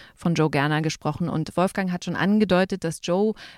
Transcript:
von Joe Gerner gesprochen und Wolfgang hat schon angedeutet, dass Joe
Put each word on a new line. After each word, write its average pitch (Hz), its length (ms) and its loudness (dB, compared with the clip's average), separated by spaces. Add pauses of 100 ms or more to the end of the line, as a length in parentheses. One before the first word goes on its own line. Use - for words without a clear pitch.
(180)
von 170 160 0
Joe 156 160 4
Gerner 151 320 0
gesprochen 156 480 -4
und - 260 -4
Wolfgang 185 380 0
hat 175 100 -6
schon 170 140 -6
angedeutet, 190 640 2
dass 165 180 -4
Joe 202 320 0 (240)